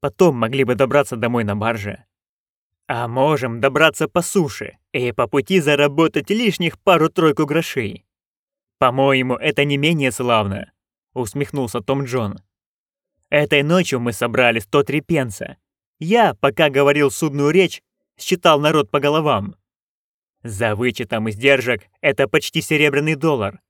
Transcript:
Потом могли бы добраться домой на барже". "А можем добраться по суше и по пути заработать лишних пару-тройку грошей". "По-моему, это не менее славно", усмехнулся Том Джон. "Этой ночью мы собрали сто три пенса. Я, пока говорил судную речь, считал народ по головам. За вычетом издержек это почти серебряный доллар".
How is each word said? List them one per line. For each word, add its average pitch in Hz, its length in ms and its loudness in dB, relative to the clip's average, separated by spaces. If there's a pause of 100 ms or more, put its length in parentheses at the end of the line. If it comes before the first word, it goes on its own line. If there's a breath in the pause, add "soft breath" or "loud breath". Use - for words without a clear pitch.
Потом 147 360 2
могли 120 280 0
бы 120 100 0
добраться 131 420 0
домой 117 280 -2
на 101 120 -4
барже". 104 480 -6 (840)
"А 120 200 -6
можем 127 540 -2
добраться 147 480 0
по 175 140 -2
суше 147 560 -4 (140)
и 123 200 -4
по 123 140 -2
пути 143 340 0
заработать 147 680 0
лишних 208 480 -2
пару-тройку 160 680 2
грошей". 143 640 -6 (720)
"По-моему, 131 560 2
это 147 300 0
не 143 120 -2
менее 147 340 0
славно", 110 640 -2 (400)
усмехнулся 127 680 -6
Том 135 240 -4
Джон. 117 340 -6 (880)
"Этой 147 340 2
ночью 160 380 0
мы 120 120 -2
собрали 120 480 0
сто 143 240 0
три 143 180 -4
пенса. 135 560 -4 (400)
Я, 185 360 2
пока 147 360 2
говорил 143 400 4
судную 143 400 -2
речь, 180 320 2 (340)
считал 170 440 2
народ 151 300 0
по 147 100 0
головам. 143 560 0 (840)
За 107 340 -2
вычетом 113 520 -4
издержек 120 600 0 (120)
это 139 280 0
почти 156 340 -2
серебряный 151 540 0
доллар". 131 540 -2